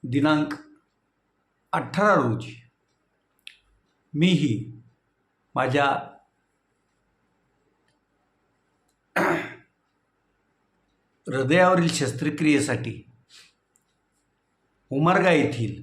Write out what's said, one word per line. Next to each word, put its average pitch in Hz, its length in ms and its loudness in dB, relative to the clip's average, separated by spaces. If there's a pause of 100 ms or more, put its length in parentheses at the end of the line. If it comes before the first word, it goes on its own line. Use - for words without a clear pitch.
दिनांक 147 440 0 (1300)
अठरा 170 420 0
रोजी 120 480 -4 (1500)
मीही 147 680 0 (760)
माझ्या 135 320 2 (3250)
<clears throat> - 160 0 (1900)
हृदयावरील 170 600 2
शस्त्रक्रियेसाठी 139 1200 -2 (1900)
उमरगा 180 380 2
येथील 120 520 0